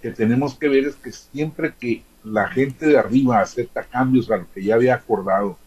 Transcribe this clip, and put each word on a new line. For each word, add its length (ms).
que 100
tenemos 440
que 140
ver 160
es 100
que 160
siempre 680
que 240
la 240
gente 400
de 100
arriba 420
acepta 440
cambios 480
a 60
lo 160
que 100
ya 120
había 200
acordado 720